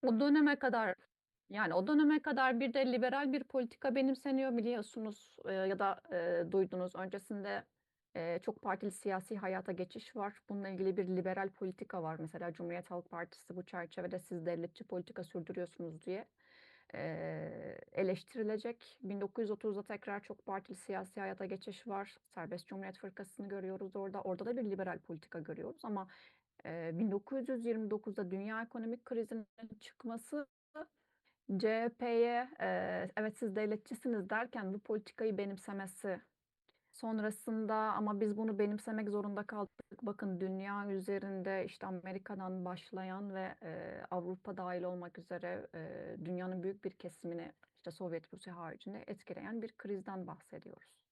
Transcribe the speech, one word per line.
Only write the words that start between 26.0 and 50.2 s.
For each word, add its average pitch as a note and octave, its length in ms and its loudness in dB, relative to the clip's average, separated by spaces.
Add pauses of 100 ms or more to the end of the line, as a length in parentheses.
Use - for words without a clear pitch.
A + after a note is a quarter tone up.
eee, E3 300 -4
bin G3 180 4
dokuz B3 360 0
yüz A#3+ 180 0
yirmi A3 240 2
dokuzda G#3 400 -2
dünya G#3 320 -2
ekonomik A#3 420 -6
krizinin A3+ 420 -2 (340)
çıkması B3 680 -6 (1120)
C A3 100 4 (160)
H A#3+ 60 4
P'ye, A#3+ 580 4 (120)
eee, F#3 560 2
"Evet, G#3+ 220 0
siz G3+ 180 0
devletçisiniz." G#3+ 760 0
derken A3 440 0
bu G#3 60 -4
politikayı G#3+ 580 0
benimsemesi. G3 840 -4 (720)
Sonrasında A3 840 0
"Ama G#3+ 440 2
biz G#3+ 180 4
bunu A3 220 0
benimsemek G#3+ 500 0
zorunda G3+ 340 0
kaldık. G#3 280 -4 (300)
Bakın G3+ 380 -2
dünya G3 500 -2
üzerinde, F#3+ 760 0
işte, - 200 -8
Amerika'dan F#3 800 -4
başlayan F#3 720 -6
ve, F#3+ 280 -4
eee, - 480 -8
Avrupa F3+ 460 -4
dâhil F3+ 280 -2
olmak F3+ 340 -4
üzere, F3 560 -6
eee, - 500 -8
dünyanın F3+ 380 -2
büyük G3 220 -4
bir F#3+ 80 -2
kesimini, E3+ 600 -8 (240)
işte, - 140 -10
Sovyet E3 440 -6
Rusya F3+ 220 -12
haricinde F3 520 -8
etkileyen G#3+ 540 -6
bir A3+ 160 -6
krizden F#3+ 480 -4